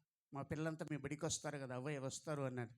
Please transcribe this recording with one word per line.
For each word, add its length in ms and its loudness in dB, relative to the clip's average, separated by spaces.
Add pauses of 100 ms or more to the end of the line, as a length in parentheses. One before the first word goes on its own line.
(340)
మా 80 -2
పిల్లలంతా 480 0
మీ 60 2
బడికి 280 -2
వస్తారు 340 0
కదా, 160 -2
అవ్వయ్య 240 0
వస్తారు" 440 0
అన్నాడు. 360 0